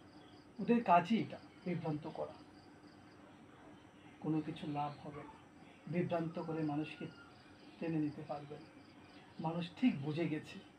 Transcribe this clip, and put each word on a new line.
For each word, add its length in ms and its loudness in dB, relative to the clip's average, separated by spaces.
ওদের 240 6
কাজই 340 8
এটা, 200 0
বিভ্রান্ত 480 0
করা। 200 -4
কোনো 220 2
কিছু 300 -4
লাভ 360 -2
হবে 160 -10
না, 100 -14
বিভ্রান্ত 540 2
করে 220 -2
মানুষকে 420 -2
টেনে 200 2
নিতে 280 0
পারবে 280 -6
না। 240 -14
মানুষ 300 0
ঠিক 200 6
বুঝে 260 2
গেছে, 320 -4